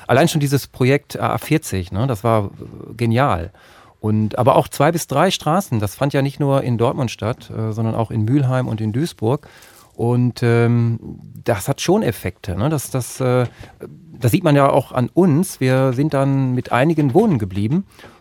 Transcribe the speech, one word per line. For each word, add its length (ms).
allein 220
schon 100
dieses 260
Projekt 540
A 180
vierzig, 540
ne, 160
das 160
war, 220
äh, 500
genial. 560
Und, 380
aber 180
auch 140
zwei 240
bis 140
drei 220
Straßen, 500
das 160
fand 180
ja 80
nicht 180
nur 240
in 140
Dortmund 340
statt, 380
äh, 240
sondern 220
auch 160
in 120
Mülheim 460
und 100
in 140
Duisburg. 540
Und, 480
ähm, 580
das 240
hat 140
schon 200
Effekte, 540
ne? 140
Das, 220
das, 280
äh, 260
das 120
sieht 120
man 120
ja 140
auch 240
an 200
uns. 460
Wir 340
sind 200
dann 420
mit 160
einigen 420
wohnen 260
geblieben 460